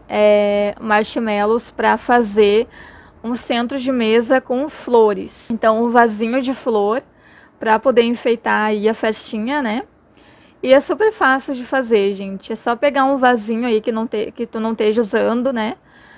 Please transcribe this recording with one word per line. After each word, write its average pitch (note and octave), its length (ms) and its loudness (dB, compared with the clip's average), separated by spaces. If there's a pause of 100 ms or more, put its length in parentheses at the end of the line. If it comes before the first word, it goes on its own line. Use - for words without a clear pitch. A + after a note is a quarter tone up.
é, G#3 720 2
marshmallows G#3+ 920 -2
pra A3 260 0
fazer G#3+ 720 2 (520)
um A#3 140 -6
centro A#3+ 420 -4
de C4 140 -4
mesa A#3 480 2
com B3+ 300 -4
flores. G#3+ 800 0
Então, A3+ 340 0
um A#3+ 60 0
vasinho A#3 520 2
de B3+ 120 -4
flor A3 500 -2 (560)
pra A3 200 2
poder A#3+ 240 2
enfeitar A3+ 640 -2
aí G#3+ 200 0
a A3+ 60 2
festinha, A3+ 680 -6
né? A#3+ 220 -4 (800)
E B3+ 100 4
é C#4 60 8
super G#4 320 0
fácil C4+ 420 0
de B3 120 -8
fazer, A3+ 480 0
gente. G3 400 -10
É - 20 -6
só A#3+ 220 -4
pegar C#4 260 0
um C#4 140 0
vasinho A#3+ 500 0
aí A3 140 0
que A#3 100 -4
não A3+ 160 -4
te-, G#3+ 240 -6
que A#3 160 -8
tu A3 140 -8
não A3 100 -2
esteja A3 300 0
usando, A3+ 500 0
né? A3+ 240 -4 (420)